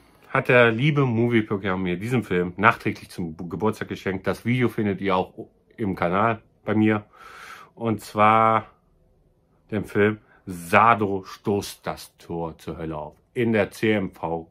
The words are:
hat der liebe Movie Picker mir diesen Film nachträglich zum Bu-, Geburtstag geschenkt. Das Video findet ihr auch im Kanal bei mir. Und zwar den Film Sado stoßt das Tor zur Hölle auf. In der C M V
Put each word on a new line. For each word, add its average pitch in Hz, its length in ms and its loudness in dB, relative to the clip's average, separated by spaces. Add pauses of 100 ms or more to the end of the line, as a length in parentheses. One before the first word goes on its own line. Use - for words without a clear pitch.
(280)
hat 135 200 -2
der 120 240 6
liebe 139 340 2
Movie 117 360 2
Picker 98 340 -4
mir 92 200 -2
diesen 117 280 -2
Film 90 320 -2
nachträglich - 540 0
zum 82 260 -10
Bu-, 90 100 -12
Geburtstag 98 400 -4
geschenkt. 95 400 -8
Das 92 180 -4
Video 120 240 0
findet 101 320 -2
ihr 95 140 0
auch - 340 -4 (280)
im 95 180 -4
Kanal 101 480 -2 (220)
bei 107 100 -2
mir. 107 300 2 (720)
Und 110 240 -4
zwar 110 640 4 (1040)
den 101 140 -4
Film 107 340 0 (280)
Sado 98 760 2
stoßt - 640 -6
das - 320 -12
Tor 82 400 -8
zur 80 180 -12
Hölle 80 200 -8
auf. 76 180 -12 (200)
In 117 180 0
der 101 180 2
C 110 220 0
M 98 180 -2
V 82 400 -8